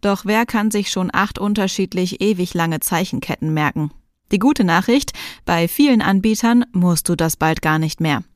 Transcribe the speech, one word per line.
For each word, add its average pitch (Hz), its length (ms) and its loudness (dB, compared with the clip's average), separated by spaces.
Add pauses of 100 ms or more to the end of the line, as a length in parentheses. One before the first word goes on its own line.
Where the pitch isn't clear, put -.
Doch 202 260 -2
wer 214 200 2
kann 214 240 0
sich 208 220 -2
schon 185 200 -2
acht 190 280 -2
unterschiedlich 190 800 -2
ewig 185 340 0
lange 165 240 0
Zeichenketten - 720 -4
merken? 151 380 -2 (400)
Die 208 80 2
gute 254 240 2
Nachricht, 190 500 2 (320)
bei 170 220 0
vielen 262 360 4
Anbietern 220 680 2
musst 175 380 2
du 175 80 0
das 160 200 0
bald 160 260 0
gar 156 180 0
nicht 160 200 -4
mehr. 147 220 0 (140)